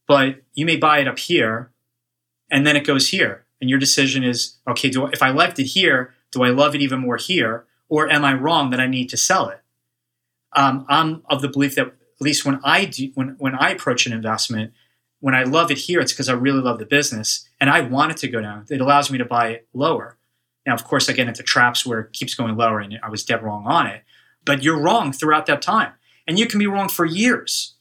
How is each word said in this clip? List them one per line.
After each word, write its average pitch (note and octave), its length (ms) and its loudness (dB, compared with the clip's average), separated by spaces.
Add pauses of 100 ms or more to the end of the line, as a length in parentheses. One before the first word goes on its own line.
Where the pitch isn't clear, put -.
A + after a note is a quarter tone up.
but C3+ 340 4 (120)
you D3 120 -4
may E3 120 2
buy D3+ 220 4
it C3+ 80 0
up B2+ 120 -4
here, A#2+ 520 0 (760)
and C#3+ 160 2
then D3 100 4
it C#3+ 100 0
goes C3+ 240 2
here. E3+ 360 -2 (160)
And C3 80 0
your C3+ 100 4
decision C3+ 440 2
is, B2 320 -2 (120)
"Okay, C3 220 -2
do C3 160 0
I, C3 60 -6
if C3+ 100 -6
I C3 80 4
left D#3+ 300 2
it C3 80 0
here, D3 460 0 (180)
do B2+ 120 0
I B2 60 6
love C#3 240 4
it C#3+ 80 -2
even C3 180 0
more B2 180 -2
here? B2 480 -2 (240)
Or D#3 200 2
am D3 140 4
I C#3 100 2
wrong C#3+ 360 0
that B2 100 -2
I B2+ 80 0
need B2+ 220 -2
to A#2+ 80 -8
sell F3+ 320 0
it?" - 120 -14 (960)
Um, C3+ 340 2
I'm D#3+ 400 0
of C#3 120 0
the C#3 80 -2
belief C#3 260 -2
that B2+ 120 0
at - 60 -18 (260)
least C#3+ 260 -2
when C3+ 180 -2
I E3+ 220 2
do, C3 300 -8
when, C3 220 -4
when C3+ 180 -4
I D3 140 2
approach D3 360 -2
an A#2+ 80 -4
investment, A2 600 -4 (460)
when C3+ 160 0
I C3 80 2
love D3 280 2
it C#3 60 0
here, F3 220 -2
it's B2+ 140 0
'cause C3 160 -4
I B2+ 40 2
really C3 280 0
love A#2+ 180 -2
the G#2+ 60 -12
business C#3 640 -2 (120)
and C3+ 100 2
I D#3+ 120 4
want C#3 300 -2
it D#3 60 -10
to C3+ 100 -6
go A#2 140 -6
down. G#2 280 -12
It C3+ 120 -4
allows C#3 300 2
me C3 60 -2
to A#2+ 80 -4
buy A#2+ 240 0
it A2+ 240 -12
lower. C#3+ 440 -2 (480)
Now, C3 80 0
of A#2 100 -4
course, - 260 0
I C3 40 -2
get B2 140 0
into A#2 160 -10
traps B2 420 2
where A#2 140 -4
it G#2+ 140 -10
keeps - 220 -8
going A2 220 -4
lower A2+ 220 2
and G2+ 240 -10
I A2 60 -10
was G#2+ 140 -8
dead A2 200 -2
wrong G#2 240 -6
on D3 200 2
it, A2+ 160 -12 (420)
but C#3 180 0
you're D#3 160 2
wrong E3+ 340 2
throughout D#3 320 0
that D3 160 0
time. G#3 320 0 (340)
And E3+ 120 0
you A3+ 80 2
can G#3 120 -2
be G#3 80 2
wrong G3 220 -2
for F3 160 0
years - 760 -2